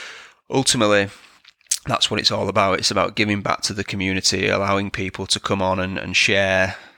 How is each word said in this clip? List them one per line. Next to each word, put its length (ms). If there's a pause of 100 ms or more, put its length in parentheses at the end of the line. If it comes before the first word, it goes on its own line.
(480)
ultimately, 600 (760)
that's 280
what 80
it's 100
all 180
about. 300
It's 140
about 240
giving 260
back 200
to 120
the 100
community, 640
allowing 440
people 360
to 140
come 200
on 200
and, 180
and 180
share 600 (220)